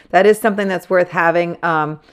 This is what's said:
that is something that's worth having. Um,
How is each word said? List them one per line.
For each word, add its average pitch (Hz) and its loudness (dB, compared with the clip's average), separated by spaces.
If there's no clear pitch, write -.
that 185 4
is 208 4
something 202 -2
that's 180 -6
worth 180 0
having. 170 0
Um, 156 -4